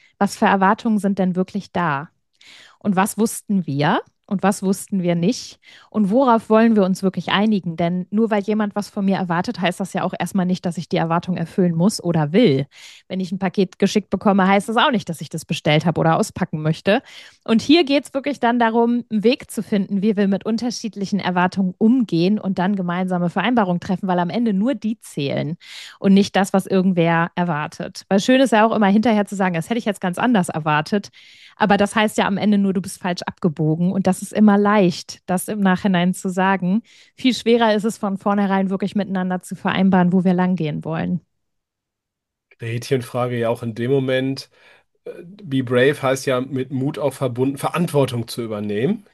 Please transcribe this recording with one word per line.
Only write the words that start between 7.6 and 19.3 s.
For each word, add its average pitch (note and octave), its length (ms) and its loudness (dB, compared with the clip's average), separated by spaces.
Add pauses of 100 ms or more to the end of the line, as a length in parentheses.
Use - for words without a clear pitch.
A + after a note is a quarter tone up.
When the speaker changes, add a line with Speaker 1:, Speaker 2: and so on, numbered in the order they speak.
Speaker 1:
Denn F3 360 -2
nur G#3+ 200 0
weil G#3 100 0
jemand G#3 340 -2
was G3+ 140 -6
von G#3 140 -6
mir G3 140 2
erwartet, F3+ 420 -4
heißt F3 200 -2
das F#3+ 120 -6
ja F#3 120 -4
auch F#3 140 -4
erstmal F3+ 280 -2
nicht, F3+ 200 -2
dass E3+ 120 -4
ich E3+ 120 -10
die F3+ 80 -2
Erwartung E3 380 -2
erfüllen E3+ 400 0
muss F3 260 0
oder D#3+ 300 0
will. D#3 340 4 (440)
Wenn F#3+ 100 -6
ich F#3+ 140 -6
ein F#3 60 -6
Paket F#3+ 380 -2
geschickt G3+ 320 0
bekomme, G3 380 2
heißt G3 220 2
das A3+ 80 0
auch D4 140 4
nicht, A3 180 -2
dass D#3+ 100 -8
ich D3+ 100 -10
das E3 140 -8
bestellt D#3 420 0
habe D#3+ 140 0
oder D#3+ 180 2
auspacken E3 440 -4
möchte. F3 420 0 (400)
Und A3+ 180 2
hier E4 220 4
geht's C#4 300 -2
wirklich C#4 260 -4
dann A#3+ 180 2
darum, A#3 540 2
einen G#3+ 120 -2
Weg - 280 0